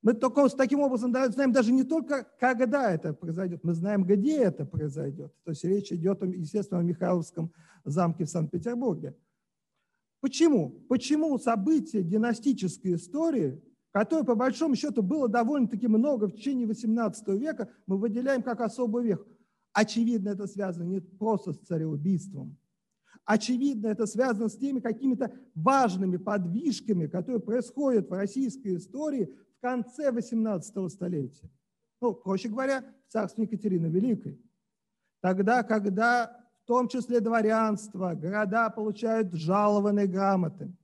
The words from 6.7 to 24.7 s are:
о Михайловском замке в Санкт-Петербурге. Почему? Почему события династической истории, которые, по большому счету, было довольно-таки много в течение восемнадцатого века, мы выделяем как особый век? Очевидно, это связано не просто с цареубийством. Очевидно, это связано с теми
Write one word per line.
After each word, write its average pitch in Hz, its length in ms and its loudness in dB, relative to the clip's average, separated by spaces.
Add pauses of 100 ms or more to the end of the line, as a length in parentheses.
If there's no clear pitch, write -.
о 170 60 2
Михайловском 170 680 -2 (340)
замке 165 400 0
в 151 60 -6
Санкт-Петербурге. 175 840 -4 (1040)
Почему? 269 500 4 (180)
Почему 294 500 2
события 226 680 2
династической 214 920 0
истории, 233 680 -2 (300)
которые, 220 340 2
по 240 120 2
большому 262 400 2
счету, 269 260 0
было 269 240 0
довольно-таки 233 600 2
много 220 400 4
в - 60 -6
течение 254 340 -2
восемнадцатого 220 680 -2
века, 254 340 -4 (180)
мы 196 120 0
выделяем 240 440 0
как 240 180 -4
особый 233 460 -2
век? 196 200 0 (460)
Очевидно, 220 560 0
это 202 180 -6
связано 185 380 -6
не 185 160 -4
просто 214 520 -4
с 139 60 -8
цареубийством. 156 1000 -4 (680)
Очевидно, 226 640 0
это 214 180 0
связано 226 420 0
с - 80 -6
теми 277 220 -4